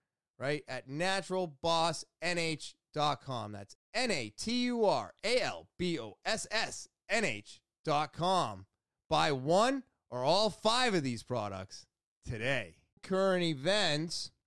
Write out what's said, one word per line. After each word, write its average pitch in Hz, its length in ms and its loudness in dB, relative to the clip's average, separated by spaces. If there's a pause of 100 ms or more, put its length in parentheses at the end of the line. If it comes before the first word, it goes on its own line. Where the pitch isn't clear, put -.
(400)
right, 143 280 -2
at 127 220 -10
natural 185 560 -2 (160)
boss 165 420 2 (160)
N 175 200 -2
H 160 360 -4 (180)
dot 147 280 0
com. 113 300 -8
That's 101 240 -14 (180)
N 233 180 0
A 127 180 -2
T 247 360 -2
U 240 200 2
R 123 280 2 (100)
A 233 180 2
L 95 260 -4 (100)
B 170 220 -2
O 110 260 -12
S 202 260 -2
S - 360 -4 (220)
N 214 160 2
H 107 360 -6 (220)
dot 151 300 0
com. 151 520 0 (440)
Buy 156 220 4
one 190 520 2 (260)
or 123 140 -4
all 190 260 4
five 233 440 2
of 170 100 2
these 123 200 -4
products 101 600 -6 (380)
today. 117 520 -2 (280)
Current 185 400 2
events. 165 880 0 (160)